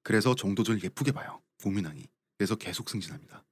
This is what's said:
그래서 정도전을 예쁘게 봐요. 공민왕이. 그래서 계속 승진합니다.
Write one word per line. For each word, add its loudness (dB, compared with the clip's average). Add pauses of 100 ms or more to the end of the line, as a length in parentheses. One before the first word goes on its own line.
그래서 4
정도전을 2
예쁘게 0
봐요. -6 (240)
공민왕이. -2 (340)
그래서 0
계속 -8
승진합니다. -10